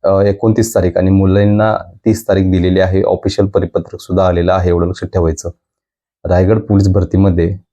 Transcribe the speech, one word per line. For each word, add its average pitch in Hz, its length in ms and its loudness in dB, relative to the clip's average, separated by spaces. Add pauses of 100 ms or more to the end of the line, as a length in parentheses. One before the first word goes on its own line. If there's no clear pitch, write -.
अ, 98 180 2
एकोणतीस 101 520 0
तारीख 90 220 0
आणि 92 140 0
मुलांना 101 640 2 (300)
तीस 110 220 -2
तारीख 95 240 0
दिलेली 92 280 2
आहे. 92 220 0
ऑफिशियल 98 460 -2
परिपत्रक 87 520 -4
सुद्धा 92 260 -2
आलेलं 87 260 0
आहे, 92 160 0
एवढं 87 180 0
लक्षात 90 220 -8
ठेवायचं. 82 420 -4 (760)
रायगड 92 300 2
पोलीस 98 300 2
भरतीमध्ये 92 680 0 (160)